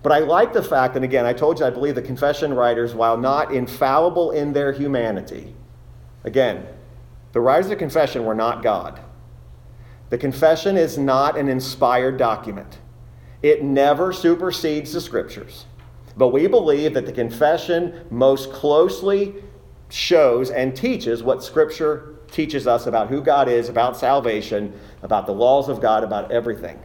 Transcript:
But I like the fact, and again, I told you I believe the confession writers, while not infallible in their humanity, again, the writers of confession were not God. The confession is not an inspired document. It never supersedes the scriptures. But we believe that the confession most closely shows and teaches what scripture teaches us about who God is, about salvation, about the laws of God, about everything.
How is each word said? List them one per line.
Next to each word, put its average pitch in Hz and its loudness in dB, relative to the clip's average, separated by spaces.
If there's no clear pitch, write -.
But 151 2
I 156 6
like 175 2
the 202 2
fact, 131 0
and 131 0
again, 127 0
I 123 0
told 151 0
you 147 2
I 120 2
believe 131 -4
the 120 -4
confession 143 -2
writers, 120 0
while 113 2
not 135 0
infallible 147 2
in 147 -2
their 143 0
humanity, 123 -4
again, 117 0
the 131 2
writers 165 2
of 208 -2
confession 143 -2
were 110 -2
not 110 -2
God. 87 -2
The 123 -4
confession 156 2
is 160 0
not 139 0
an 139 -2
inspired 131 0
document. 110 -4
It 147 4
never 139 2
supersedes 170 -2
the 170 -6
scriptures. - -10
But 123 6
we 147 2
believe 151 2
that 131 0
the 127 -10
confession 160 -2
most 135 2
closely 190 2
shows 131 2
and 131 -2
teaches 120 -2
what 127 -2
scripture 151 -2
teaches 143 -4
us 120 0
about 110 -2
who 143 -4
God 143 2
is, 120 0
about 120 0
salvation, 110 -2
about 98 -2
the 101 -4
laws 135 2
of 117 -6
God, 110 2
about 104 -6
everything. 104 -4